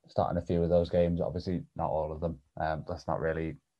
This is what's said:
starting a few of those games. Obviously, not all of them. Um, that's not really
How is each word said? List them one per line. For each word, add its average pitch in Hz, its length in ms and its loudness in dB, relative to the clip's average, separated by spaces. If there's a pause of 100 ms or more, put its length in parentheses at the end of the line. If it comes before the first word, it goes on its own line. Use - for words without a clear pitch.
starting 85 300 0
a 82 80 -2
few 85 160 2
of 85 80 2
those 85 180 4
games. 87 320 4
Obviously, 87 440 -2 (120)
not 80 140 -2
all 78 220 -2
of 78 80 -10
them. 82 180 -4 (200)
Um, 78 300 -2
that's 85 180 -8
not - 140 -2
really 80 360 -2 (240)